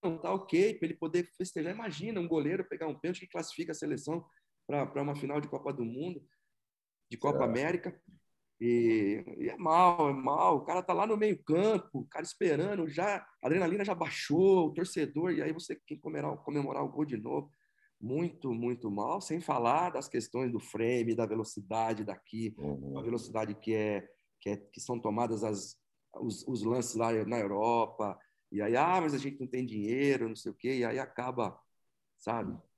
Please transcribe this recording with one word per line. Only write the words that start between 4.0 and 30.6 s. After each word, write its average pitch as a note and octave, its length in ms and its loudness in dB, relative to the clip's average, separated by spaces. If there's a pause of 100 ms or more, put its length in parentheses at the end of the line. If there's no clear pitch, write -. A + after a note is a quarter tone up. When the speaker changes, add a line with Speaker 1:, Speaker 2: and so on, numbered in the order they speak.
Speaker 1:
pra, C#3+ 180 0
pra C#3 160 -4
uma C#3+ 140 -2
final C#3+ 260 -2
de D3 60 -6
Copa C#3 260 -6
do C#3 120 -4
Mundo, C#3+ 360 -6 (880)
de A#2 80 -10
Copa C#3 260 2
Speaker 2:
É. - 20 4
Speaker 1:
América. C#3 540 0 (640)
E, A2+ 640 4 (160)
e - 100 -2
é A#2+ 80 -8
mal, F3 520 6
é C#3 40 2
mal. D3 440 4
O B2+ 80 0
cara F3+ 160 0
tá F3+ 120 0
lá F3+ 120 2
no A3 120 2
meio G#3 260 2
campo, F3+ 560 2
o A#2 80 -8
cara - 160 -10
esperando, F3 640 0
já, F3+ 300 0
a - 100 -10 (200)
adrenalina F3+ 360 2
já G3 100 0
baixou, E3+ 760 4
o D3+ 60 -2
torcedor, E3 600 0
e D3+ 80 0
aí D3+ 100 0
você D#3+ 240 -6
tem - 100 -20
que D3+ 120 -10
comemorar, D3+ 460 -6
comemorar C#3+ 400 -2
o C#3+ 60 -2
gol D3 140 -2
de C3+ 140 -2
novo. B2+ 340 -4 (480)
Muito, C#3 540 -2
muito A#2+ 380 -2
mal, A2+ 300 0
sem E3+ 200 -4
falar C#3+ 500 4
das C#3 160 -4
questões B2 440 -2
do A2+ 80 -2
frame, A2+ 560 0
da A2+ 100 2
velocidade A2 800 -2
daqui, G#2+ 520 -6
Speaker 2:
Uhum. C#2+ 400 -6
Speaker 1:
a - 40 -6
velocidade A2 540 -4
que A2 180 -2
é, G#2+ 340 0 (320)
que - 120 -6
é, G#2 60 -2
que - 220 -18
são A#2+ 200 -4
tomadas A2+ 440 0
as, G#2 340 -4 (420)
os, A2 280 -6
os A#2+ 160 -2
lances A#2+ 320 0
lá A2+ 160 2 (140)
na A#2 140 -2
Europa. G#2+ 760 0 (340)
E G#2 100 -2
aí, A2 160 2
"Ah, F3 240 4
mas D3+ 120 0
a C#3 40 0
gente C#3 240 -6
não B2 60 -6
tem B2+ 180 -4
dinheiro, A#2 640 2
não A2 60 -8
sei G#2+ 160 -8
o G2+ 40 -10
quê", C3 220 -2